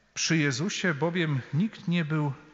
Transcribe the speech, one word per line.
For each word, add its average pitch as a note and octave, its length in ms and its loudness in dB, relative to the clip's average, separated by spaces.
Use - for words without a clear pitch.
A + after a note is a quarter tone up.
przy - 220 0
Jezusie D3+ 580 0
bowiem D#3 460 0
nikt G3+ 340 0
nie E3+ 160 2
był D3 280 0